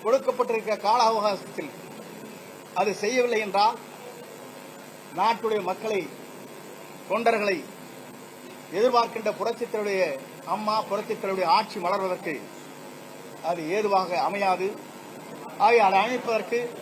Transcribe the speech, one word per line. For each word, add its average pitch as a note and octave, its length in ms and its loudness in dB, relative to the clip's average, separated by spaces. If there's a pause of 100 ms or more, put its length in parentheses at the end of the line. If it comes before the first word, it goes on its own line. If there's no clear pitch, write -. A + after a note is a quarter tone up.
கொடுக்கப்பட்டிருக்கிற A#3 760 2
கால A#3 260 4
அவகாசத்தில் G3+ 680 0 (1040)
அது G3 200 2
செய்யவில்லை A#3+ 460 2
என்றால், G#3 380 4 (1400)
நாட்டுடைய G#3+ 460 2
மக்களை, F#3+ 460 -2 (1040)
தொண்டர்களை G#3 540 2 (1080)
எதிர்பார்க்கின்ற A3+ 680 4
புரட்சித்தருடைய G3+ 800 0 (260)
அம்மா, G#3+ 380 0
புரட்சித்தருடைய G3 600 -2
ஆட்சி G3+ 360 4
மலர்வதற்கு F3+ 600 0 (1040)
அது D#3+ 260 -2
ஏதுவாக F#3+ 520 4
அமையாது. F#3+ 540 2 (840)
ஆகவே, A3+ 220 8
அதை G3 200 8
அமைப்பதற்கு A#3 680 0 (120)